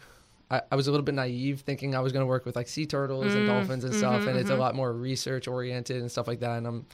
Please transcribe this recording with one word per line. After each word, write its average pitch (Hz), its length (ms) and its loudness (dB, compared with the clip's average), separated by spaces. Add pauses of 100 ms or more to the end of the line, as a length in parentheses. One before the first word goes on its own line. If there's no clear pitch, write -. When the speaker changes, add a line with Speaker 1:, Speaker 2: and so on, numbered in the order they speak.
(500)
Speaker 1:
I, 127 120 0 (100)
I 139 40 4
was 139 120 2
a - 20 4
little 143 140 4
bit 139 120 0
naive 131 440 -2
thinking 139 340 -2
I 131 60 2
was 131 140 0
gonna 135 100 2
work 127 220 2
with, 123 100 -4
like, 120 100 -2
sea - 200 -4
turtles 139 480 0
and 208 120 4
Speaker 2:
Mm, - 0 -
Speaker 1:
dolphins 202 380 2
and 127 100 0
stuff, 123 260 4
Speaker 2:
mm-hmm, - 80 0
Speaker 1:
and - 100 2
it's 127 100 0
a 131 40 4
Speaker 2:
mm-hmm. 131 100 4
Speaker 1:
lot 127 120 2
more 131 160 0
research 127 560 -2
oriented 123 540 -4
and 120 100 -4
stuff 120 160 -4
like 120 140 -4
that, 120 160 -2
and 117 100 -4
I'm 117 280 -6